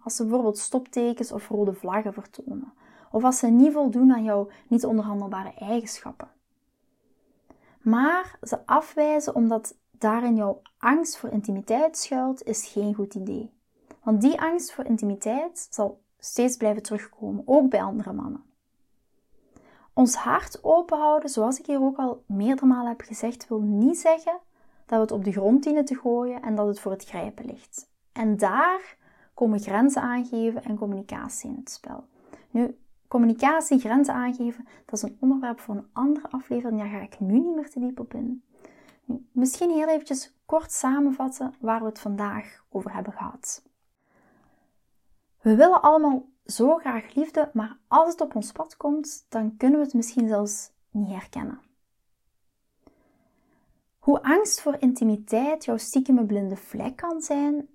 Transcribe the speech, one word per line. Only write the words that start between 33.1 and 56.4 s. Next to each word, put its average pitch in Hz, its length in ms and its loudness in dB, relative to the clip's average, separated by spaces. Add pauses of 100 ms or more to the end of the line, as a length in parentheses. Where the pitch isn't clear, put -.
grenzen 254 360 2
aangeven, 247 540 -4 (160)
dat - 100 -10
is 208 80 -6
een - 180 -10
onderwerp 254 400 0
voor 214 140 -10
een 202 180 -10
andere 294 380 -2
aflevering, 240 500 -4
daar 202 100 -8
ga 202 100 -8
ik - 200 -16
nu 202 180 2
niet 339 160 0
meer 294 160 -6
te 254 100 -10
diep 254 200 -6
op 240 140 -14
in. 240 280 -8 (640)
Nu, 262 280 -10
misschien 262 380 0
heel 311 180 0
eventjes 302 460 -4 (120)
kort 320 260 -2
samenvatten 262 880 -2
waar 226 200 -2
we 220 60 -6
het 214 140 -8
vandaag 208 680 -8
over 196 260 -8
hebben 190 180 -8
gehad. - 500 -12 (1800)
We 220 140 4
willen 330 280 8
allemaal 294 460 4 (160)
zo 285 320 2
graag 240 380 -6
liefde, 302 380 0
maar 220 260 -6 (100)
als 330 220 6
het 339 100 -8
op 294 140 -4
ons 214 180 -6
pad - 240 -10
komt, 294 520 -4
dan 220 280 -4
kunnen 277 220 4
we 294 60 2
het 277 100 -4
misschien 226 340 0
zelfs 208 420 -2 (200)
niet 208 180 -4
herkennen. - 520 -10 (2500)
Hoe - 240 4
angst 392 380 2
voor 285 180 -2
intimiteit 247 840 0
jouw 233 120 -2
stiekeme 254 480 2
blinde 202 320 -2